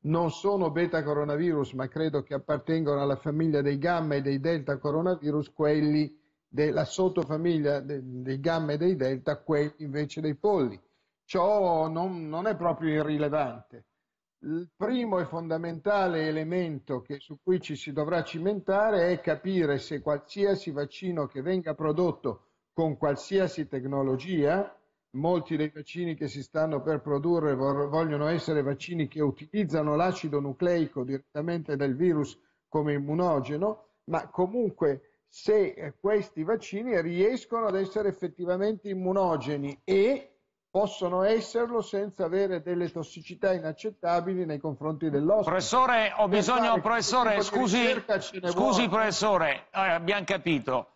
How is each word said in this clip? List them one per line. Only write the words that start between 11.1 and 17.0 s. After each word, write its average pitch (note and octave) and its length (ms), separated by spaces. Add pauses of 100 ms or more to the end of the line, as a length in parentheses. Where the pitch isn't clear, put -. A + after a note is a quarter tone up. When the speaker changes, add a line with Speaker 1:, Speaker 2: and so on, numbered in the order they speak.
Speaker 1:
Ciò F3+ 640
non, E3 400
non E3 200
è G#3+ 80
proprio D#3+ 400
irrilevante. D3 920 (580)
Il E3 320
primo A3 440
e E3+ 60
fondamentale E3 1000
elemento D#3 720